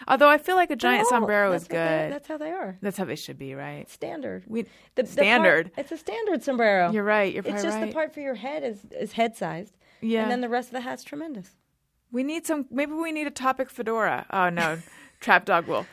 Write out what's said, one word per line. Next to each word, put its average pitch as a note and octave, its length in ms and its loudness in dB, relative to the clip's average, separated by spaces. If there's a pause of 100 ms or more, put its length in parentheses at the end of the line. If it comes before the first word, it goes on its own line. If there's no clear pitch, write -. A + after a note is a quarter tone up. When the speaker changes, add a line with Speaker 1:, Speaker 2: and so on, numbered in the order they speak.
Speaker 1:
Although C#4+ 220 8
I D4 80 8
feel F#4 180 0
like F4 140 4
a D4 60 -2
giant B3 320 2
Speaker 2:
Oh, - 20 6
Speaker 1:
sombrero G#3 440 4
is E3+ 100 -2
Speaker 2:
that's - 100 -18
what E3 40 0
they, D#3+ 300 0
Speaker 1:
good. C#4 60 -6
Speaker 2:
that's C#4+ 140 -12
how D#4 100 -8
they D4+ 140 -8
are. A3 300 -8
Speaker 1:
That's G3 160 -4
how F#3 80 -2
they C3 100 -6
should C3+ 240 -12
be, C3+ 160 -10
right? C#3+ 340 -12
Speaker 2:
Standard. G3+ 580 -10
Speaker 1:
We, A3+ 160 -6
Speaker 2:
The, - 60 -14 (260)
the B3+ 80 0
part, - 80 -4
Speaker 1:
standard. G3+ 680 4
Speaker 2:
it's C#4+ 140 -8
a E4 60 -8
standard G#4 460 -4
sombrero. G#3 480 2
Speaker 1:
You're G#3+ 120 0
right. G#3 300 2
You're - 80 -4
Speaker 2:
It's - 80 -4
Speaker 1:
probably G3+ 180 -4
Speaker 2:
just G#3+ 100 -2
Speaker 1:
right. A3 100 -4
Speaker 2:
the G#3+ 60 -8
part D#4 200 -4
for D4 80 -14
your C4+ 140 -6
head C#4 280 -8
is, G#3+ 160 -8 (200)
is G#3+ 140 -6
head-sized. F#3+ 640 -4 (260)
Speaker 1:
Yeah. A3+ 220 0
Speaker 2:
And A#3 80 0
then B3 100 -2
the A#3+ 80 -4
rest A#3+ 200 -2
of A3+ 40 -20
the B3+ 80 -6
hat's B3+ 220 -10
tremendous. D4 460 -12 (640)
Speaker 1:
We B3 120 -2
need D#4+ 220 -6
some, D4+ 260 -2
maybe D4 220 -2
we E4 180 -4
need D4+ 160 -4
a C#4 40 -6
topic C4 380 -2
fedora. G#3+ 640 -2
Oh, F3+ 180 2
no. E3 300 0 (200)
Speaker 2:
<laughs> - 220 -20
Speaker 1:
Trap F#3 240 4
Dog F3 220 2
will B2 260 0